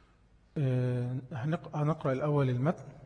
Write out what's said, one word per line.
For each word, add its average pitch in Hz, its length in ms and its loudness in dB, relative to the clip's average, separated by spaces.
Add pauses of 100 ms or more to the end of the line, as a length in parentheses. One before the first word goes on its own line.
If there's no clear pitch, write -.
(580)
آه، 127 580 0 (160)
هنق-، 156 440 -4
هنقرأ 151 360 2
الأول 143 380 2
المتن. 131 340 0 (220)